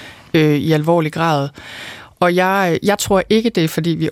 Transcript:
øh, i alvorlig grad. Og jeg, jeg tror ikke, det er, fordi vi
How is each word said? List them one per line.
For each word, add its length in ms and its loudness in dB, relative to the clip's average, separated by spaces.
øh, 220 4
i 160 0
alvorlig 400 0
grad. 360 -2
Og 140 2
jeg, 460 2
jeg 160 2
tror 300 2
ikke, 220 2
det 140 0
er, 40 0
fordi 220 -2
vi 220 -2